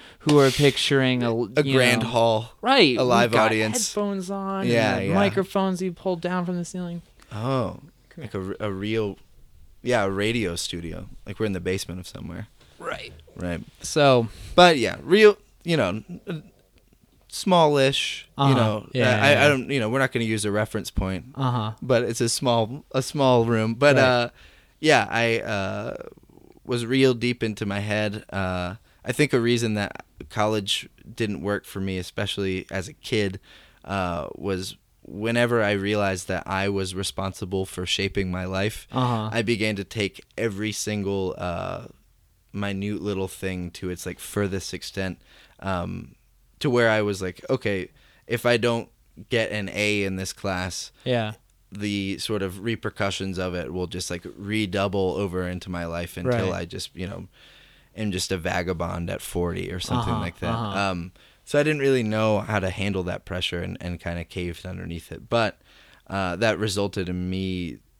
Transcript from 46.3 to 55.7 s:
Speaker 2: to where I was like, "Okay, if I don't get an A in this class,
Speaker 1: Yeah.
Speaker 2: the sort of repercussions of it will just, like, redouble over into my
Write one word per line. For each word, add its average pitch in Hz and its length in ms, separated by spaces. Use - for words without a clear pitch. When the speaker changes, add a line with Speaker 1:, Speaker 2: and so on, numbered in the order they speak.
Speaker 2:
to 151 100
where 120 200
I 110 120
was 104 200
like, 92 280
"Okay, 101 400
if 120 180
I 120 120
don't 117 320
get 113 220
an 104 220
A 104 300
in 95 140
this 95 160
class, 92 580
Speaker 1:
Yeah. 117 280
Speaker 2:
the 101 460
sort 107 240
of 95 220
repercussions 98 760
of 92 160
it 78 160
will 90 160
just, 87 240
like, 90 140
redouble 98 800
over 92 300
into 90 220
my 87 160